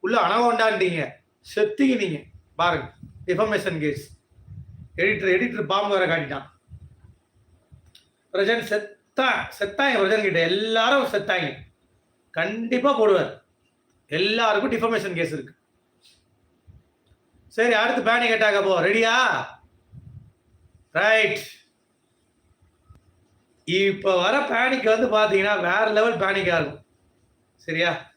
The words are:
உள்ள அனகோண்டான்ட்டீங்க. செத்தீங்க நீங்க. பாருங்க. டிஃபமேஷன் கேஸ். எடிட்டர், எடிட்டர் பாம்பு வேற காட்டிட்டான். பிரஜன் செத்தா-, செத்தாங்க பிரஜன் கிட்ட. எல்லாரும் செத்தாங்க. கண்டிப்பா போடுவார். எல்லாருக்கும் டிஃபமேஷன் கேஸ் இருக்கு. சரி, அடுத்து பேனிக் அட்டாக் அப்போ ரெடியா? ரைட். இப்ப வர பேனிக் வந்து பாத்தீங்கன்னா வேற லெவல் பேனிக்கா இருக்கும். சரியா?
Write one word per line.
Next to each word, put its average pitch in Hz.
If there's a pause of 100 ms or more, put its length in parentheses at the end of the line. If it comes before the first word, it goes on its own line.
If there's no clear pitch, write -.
உள்ள 233
அனகோண்டான்ட்டீங்க. 208 (440)
செத்தீங்க 233
நீங்க. 175 (400)
பாருங்க. 165 (380)
டிஃபமேஷன் 185
கேஸ். 147 (920)
எடிட்டர், 190
எடிட்டர் 214
பாம்பு 202
வேற 185
காட்டிட்டான். 143 (1900)
பிரஜன் 208
செத்தா-, - (120)
செத்தாங்க 247
பிரஜன் 202
கிட்ட. 170
எல்லாரும் 226
செத்தாங்க. 190 (840)
கண்டிப்பா 233
போடுவார். 202 (760)
எல்லாருக்கும் 214
டிஃபமேஷன் 214
கேஸ் 160
இருக்கு. 135 (2000)
சரி, 233
அடுத்து 240
பேனிக் 233
அட்டாக் 208
அப்போ 196
ரெடியா? 226 (1800)
ரைட். 208 (2250)
இப்ப 196
வர 185
பேனிக் 254
வந்து 220
பாத்தீங்கன்னா 208
வேற 185
லெவல் 214
பேனிக்கா 190
இருக்கும். 147 (800)
சரியா? 165 (240)